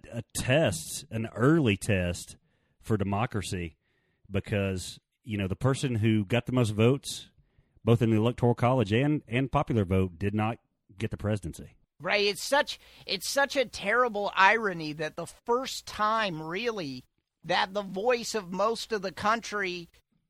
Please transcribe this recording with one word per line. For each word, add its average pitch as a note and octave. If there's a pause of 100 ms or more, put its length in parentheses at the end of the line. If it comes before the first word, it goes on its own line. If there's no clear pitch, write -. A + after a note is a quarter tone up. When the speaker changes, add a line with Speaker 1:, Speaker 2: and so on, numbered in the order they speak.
(120)
Speaker 1:
a A#2 (140)
test, -
an A2+
early B2
test F2+ (440)
for A2
democracy, G2 (540)
because, G2 (240)
you G#2+
know, G2
the F#2+
person C3+
who G#2+
got A#2
the A#2+
most B2
votes, A#2 (560)
both A#2
in A2+
the A2
Electoral A#2+
College A#2+
and, C#3+
and C3
popular A2+
vote, F#2
did G2+
not G#2+ (380)
get A2
the -
presidency. G2+ (260)
Speaker 2:
Right. G3
It's G3
such, - (280)
it's F3
such C#4
a C4
terrible G#3
irony F#3+
that D3+
the E3+
first -
time, G#3+
really, E3+ (400)
that F#3+
the G#3
voice G#3+
of F3+
most G#3+
of G3+
the F#3+
country F#3+ (420)